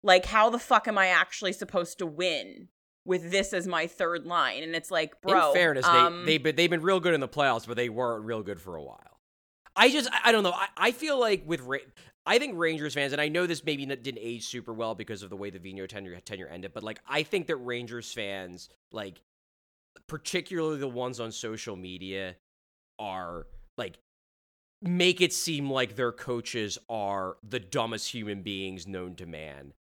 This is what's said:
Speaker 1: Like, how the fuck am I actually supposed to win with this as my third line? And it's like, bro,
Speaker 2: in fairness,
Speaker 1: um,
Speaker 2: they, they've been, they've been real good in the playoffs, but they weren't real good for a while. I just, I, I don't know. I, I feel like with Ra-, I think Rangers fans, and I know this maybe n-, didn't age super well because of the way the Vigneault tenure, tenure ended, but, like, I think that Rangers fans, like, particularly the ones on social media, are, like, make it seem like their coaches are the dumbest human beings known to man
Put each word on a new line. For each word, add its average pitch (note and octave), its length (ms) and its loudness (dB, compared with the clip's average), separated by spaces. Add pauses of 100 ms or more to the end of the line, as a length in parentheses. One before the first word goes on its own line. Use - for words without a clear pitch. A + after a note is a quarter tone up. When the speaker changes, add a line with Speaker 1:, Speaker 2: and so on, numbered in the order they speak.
Speaker 1:
Like, F#3 240 8
how A3 220 6
the A#3+ 100 0
fuck A#3 280 4
am G#3+ 100 0
I F#3+ 100 6
actually F3+ 460 2
supposed - 440 -4
to F#3 80 -4
win D3+ 600 -4 (380)
with F3 260 0
this G3 220 2
as F3 140 0
my E3+ 200 0
third E3+ 400 -2
line? C#3+ 340 2
And D#3+ 140 -6
it's D#3+ 160 -6
like, D#3 300 -2
bro, F#3 280 4
Speaker 2:
in - 60 4
fairness, D#3+ 300 4
Speaker 1:
um, E3+ 400 6
Speaker 2:
they, D#3 80 4
they've D3+ 100 2
been, D#3 120 2
they've E3+ 140 6
been E3 120 2
real F#3 180 4
good E3+ 160 4
in C#3+ 60 2
the C3 60 -2
playoffs, C3 400 2
but A#2 80 -4
they A#2+ 140 0
weren't A2+ 340 -2
real A2 200 -4
good F#2 180 -8
for F2 140 -12
a D2+ 80 -8
while. - 360 -20 (560)
I A3+ 140 8
just, C#4 240 0
I, A#3+ 160 4
I - 20 8
don't A3 120 6
know. F3+ 100 2
I, G3 140 -2 (100)
I G#3+ 140 4
feel C#4+ 280 -2
like G#3 260 2
with D3+ 160 -4
Ra-, C3 180 -4 (460)
I G#3+ 140 4
think B3+ 180 -4
Rangers D#3 380 0
fans, C#3+ 180 0
and C#3+ 80 0
I D3+ 60 2
know E3+ 180 0
this E3 180 -4
maybe C#3+ 200 -4
n-, C3+ 60 -8 (120)
didn't A#2+ 180 -8
age A#2 260 -8
super A#2 280 -8
well A2+ 220 -4
because G2+ 280 -10
of F#2+ 60 -16
the G#2 80 -10
way G2+ 140 -6
the F#2 80 -14
Vigneault F#2+ 300 -10
tenure, F#2+ 320 -12
tenure F#2 260 -12
ended, F2+ 260 -12
but, G#2 100 -10
like, G#2+ 240 -10
I D3+ 160 0
think F3 240 -4
that D#3+ 100 -2
Rangers A#2+ 540 -8
fans, F#2+ 580 -8 (220)
like, G2+ 300 -12 (840)
particularly D#3+ 720 -4
the C#3 80 -2
ones B2 320 -4
on A2+ 120 -6
social A2 440 -8
media, F#2 600 -8 (640)
are, F#2 480 -8 (300)
like, F#2+ 220 -10 (840)
make F3+ 400 4
it E3+ 120 4
seem C#3+ 360 -4
like C3 260 0
their A#2+ 160 0
coaches A#2 680 -6 (120)
are G2 480 -4 (100)
the B2 120 -6
dumbest A2+ 520 -4
human G#2 300 -6
beings F#2+ 460 -8
known F2+ 280 -8
to F2 100 -14
man D2 580 -14